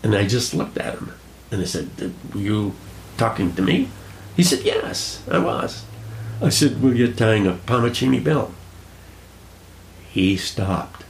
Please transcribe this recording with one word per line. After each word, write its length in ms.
And 120
I 120
just 260
looked 240
at 180
him, 160
and 120
I 40
said, 240
"Were 80
you 340
talking 380
to 80
me?" 240
He 80
said, 200
"Yes, 680
I 80
was." 440
I 100
said, 340
"Well, 100
you're 140
tying 400
a 60
Palmachini 720
bill." 280
He 280
stopped. 720